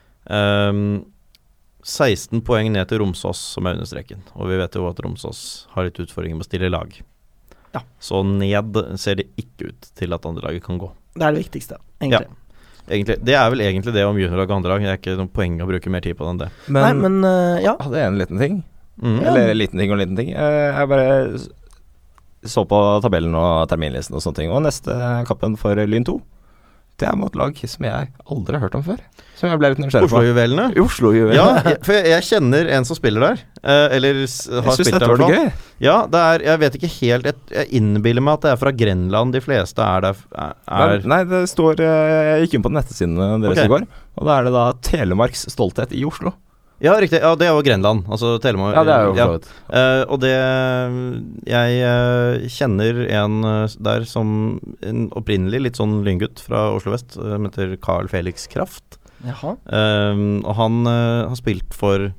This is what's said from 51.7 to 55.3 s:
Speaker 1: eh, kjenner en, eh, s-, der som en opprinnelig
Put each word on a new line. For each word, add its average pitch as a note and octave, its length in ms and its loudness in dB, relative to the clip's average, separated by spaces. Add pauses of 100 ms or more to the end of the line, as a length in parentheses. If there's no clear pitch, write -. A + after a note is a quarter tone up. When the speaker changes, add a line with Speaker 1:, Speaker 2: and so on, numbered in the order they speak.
Speaker 1:
eh, B2 720 0
kjenner A#2 480 0 (160)
en, G#2 280 0
eh, A2 240 0
s-, - 120 -10
der A2+ 240 -2
som A2 560 -2 (240)
en A2+ 280 -4
opprinnelig G#2+ 500 -2